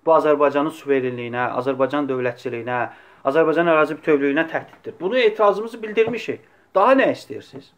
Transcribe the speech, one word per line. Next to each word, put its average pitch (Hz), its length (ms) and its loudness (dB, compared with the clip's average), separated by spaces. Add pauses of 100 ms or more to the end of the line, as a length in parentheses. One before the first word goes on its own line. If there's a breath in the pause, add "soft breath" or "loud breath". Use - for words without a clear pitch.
Bu 160 80 6
Azərbaycanın 147 580 2
suverenliyinə, 123 760 -4 (100)
Azərbaycan 135 480 -2
dövlətçiliyinə, 123 680 -6 (520 loud breath)
Azərbaycan 160 400 2
ərazi 156 300 2
bütövlüyünə 143 500 0
təhdiddir. - 520 -10
Bunu 202 180 -2
etirazımızı 220 640 0
bildirmişik. 220 640 -4 (280 soft breath)
Daha 220 220 6
nə 220 160 2
istəyirsiniz? - 540 -14 (120)